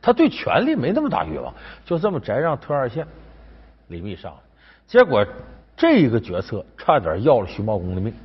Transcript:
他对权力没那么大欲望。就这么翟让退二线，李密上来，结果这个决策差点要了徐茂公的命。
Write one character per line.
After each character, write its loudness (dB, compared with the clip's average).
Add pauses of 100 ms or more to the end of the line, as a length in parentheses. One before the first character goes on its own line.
他 4
对 4
权 0
力 0
没 -2
那 0
么 -2
大 -2
欲 -8
望。 -10 (340)
就 -2
这 -2
么 -4
翟 -8
让 -2
退 -6
二 -2
线， -8 (800)
李 -12
密 -10
上 -16
来， -20 (480)
结 6
果 2 (500)
这 6
个 2
决 -6
策 -10 (140)
差 2
点 -4
要 4
了 -4
徐 -8
茂 -2
公 -6
的 -4
命。 -6 (120)